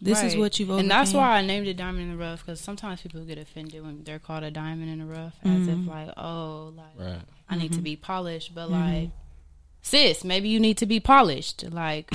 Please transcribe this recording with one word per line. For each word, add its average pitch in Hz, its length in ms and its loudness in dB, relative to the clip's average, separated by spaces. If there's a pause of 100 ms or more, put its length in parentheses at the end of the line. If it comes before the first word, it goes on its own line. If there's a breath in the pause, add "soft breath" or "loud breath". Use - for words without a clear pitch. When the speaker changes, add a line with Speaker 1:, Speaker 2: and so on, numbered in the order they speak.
Speaker 1:
This 208 220 4
is 214 100 2
Speaker 2:
Right. 208 60 2
Speaker 1:
what 208 180 2
you've 190 120 -2
Speaker 2:
And 190 200 2
that's 269 200 6
Speaker 1:
overcame. 285 100 4
Speaker 2:
why 240 180 6
I 196 80 4
named 202 220 0
it 185 80 -4
Diamond 180 340 -4
in - 0 -
the 170 60 -8
Rough, 165 280 -8
'cause 165 160 -12
sometimes 202 420 -10
people 160 220 -12
get 160 140 -12
offended 156 460 -14
when 151 180 -14
they're 156 160 -12
called 156 240 -10
a 151 80 -8
diamond 160 400 -6
in 156 80 -8
the 156 80 -10
rough, 160 280 -12 (100)
as 185 240 4
if, 170 80 2
Speaker 1:
Mm-hmm. 180 120 -2
Speaker 2:
like, 156 280 -10
oh, 160 600 -10
like, 160 220 -20 (100)
Speaker 3:
Right. 87 120 -10 (280)
Speaker 2:
I 190 60 -4
need 165 140 -2
to 165 80 -2
Speaker 1:
Mm-hmm. 170 80 -4
Speaker 2:
be 151 100 -4
polished, 170 580 -8
but, 165 160 -10
Speaker 1:
Mm-hmm. 185 40 0 (220)
Speaker 2:
like, 170 160 -2 (760)
sis, 277 400 4
maybe 190 240 0
you 220 120 4
need 220 180 6
to 233 80 0
be 220 140 2
polished. 202 680 6
Like, 160 440 -6